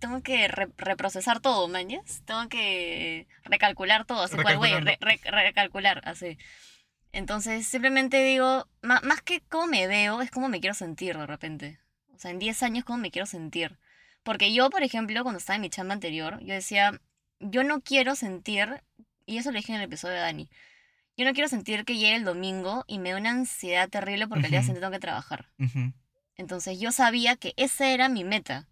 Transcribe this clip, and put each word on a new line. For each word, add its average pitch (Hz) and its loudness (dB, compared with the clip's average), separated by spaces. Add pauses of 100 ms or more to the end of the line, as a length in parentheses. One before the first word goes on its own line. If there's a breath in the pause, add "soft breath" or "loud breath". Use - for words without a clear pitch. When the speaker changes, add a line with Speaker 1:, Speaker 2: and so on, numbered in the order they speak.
Speaker 1:
tengo 254 -6
que 233 2
re-, 185 -2
reprocesar 190 0
todo, 208 4
¿mañas? 185 -6
Tengo 226 -4
que 170 -2 (160 soft breath)
recalcular 202 4
todo", 226 -2
así 165 -2
cual 196 4
güey, 220 6
Speaker 2:
Recalculando. 190 2
Speaker 1:
re-, 220 4 (100)
re-, 214 4
recalcular, 196 2
así. 175 -8 (720 loud breath)
Entonces, 214 -4
simplemente 262 4
digo, 262 4 (160)
ma-, 247 6
más 294 2
que 349 -2
cómo 330 -2
me 202 2
veo, 208 2
es 254 -4
cómo 262 -2
me 196 -2
quiero 190 -2
sentir 170 -6
de 151 -6
repente. 151 -10 (360)
O - -20
sea, 180 -12
en 175 -8
diez 220 -2
años, 240 -2
¿cómo 240 -6
me 202 -4
quiero 185 -6
sentir? 165 -6 (460 soft breath)
Porque 202 2
yo, 254 6
por 370 0
ejemplo, 226 -2
cuando 240 -4
estaba 190 -4
en 220 -4
mi 180 -6
chamba 190 -6
anterior, 170 -6
yo 196 -8
decía, 202 2 (400)
"Yo 208 0
no 285 2
quiero 269 2
sentir", 208 -2 (440)
y 220 -4
eso 254 -4
lo 220 -2
dije 208 -6
en 214 -2
el 202 -4
episodio 170 -6
de 175 -2
Dani, 160 -4 (640 soft breath)
"yo 240 0
no 269 4
quiero 294 2
sentir 214 -2
que 247 -2
llegue 214 4
el 233 -2
domingo 190 -2
y 208 -6
me 180 -4
dé 185 -2
una 220 0
ansiedad 190 0
terrible 202 -2
porque 175 0
al - -4
día 139 4
Speaker 2:
Ujú. 127 4
Speaker 1:
siguiente 127 0
tengo 190 -2
que 190 -6
trabajar". - -6 (120)
Speaker 2:
Ujú. 131 -2 (460)
Speaker 1:
Entonces, 180 -8
yo 233 -2
sabía 240 4
que - -10
esa 269 2
era 262 4
mi 214 0
meta, 180 -4